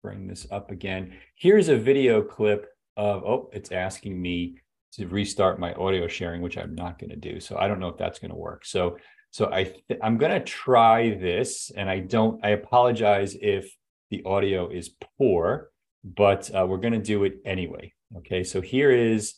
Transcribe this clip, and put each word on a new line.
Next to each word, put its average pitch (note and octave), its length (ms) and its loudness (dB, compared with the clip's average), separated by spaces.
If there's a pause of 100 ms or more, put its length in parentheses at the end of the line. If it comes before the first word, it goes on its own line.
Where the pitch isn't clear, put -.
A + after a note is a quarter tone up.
bring G2 240 -12
this F#2 240 -14
up G2+ 220 -10
again. F#2 420 -10 (220)
Here's F#3+ 340 6
a C3+ 80 6
video A#2+ 460 4
clip G#2 420 0 (320)
of, G#2 260 0
oh, B2+ 300 -2
it's G2+ 180 -12
asking F#2 480 -6
me F2 360 -4 (380)
to F#2+ 140 -10
restart F#2+ 520 0
my E2+ 140 -4
audio F#2 340 -2
sharing, F2 340 -8
which E2+ 160 -6
I'm E2 160 -10
not E2+ 240 -10
gonna - 180 -14
do. - 240 -12
So - 200 -10
I G2 80 0
don't G2+ 120 -2
know F2+ 100 -4
if D#2+ 80 -12
that's F2 200 -6
gonna E2 180 -12
work. - 300 -12
So, F2 320 -2 (320)
so - 240 -2
I F#2+ 120 0
th-, - 360 -10
I'm A2+ 160 0
gonna E3+ 260 0
try A2+ 680 4
this, F#2 640 -4
and G2 120 -4
I F#2+ 120 -2
don't, A2 440 0
I G#2 60 0
apologize G#2 880 2
if G2 320 -2 (380)
the G2 160 -8
audio F#2+ 440 0
is E2+ 260 -10 (240)
poor, G#2 500 2 (340)
but, G2 520 2
uh, F#2+ 120 2
we're F#2+ 100 -2
gonna A2+ 200 -2
do G2+ 280 -2
it G2 100 -2 (100)
anyway. F#2+ 480 -8 (240)
Okay, F#2 260 -6
so F#2 180 -4
here C3+ 280 2
is A2+ 480 2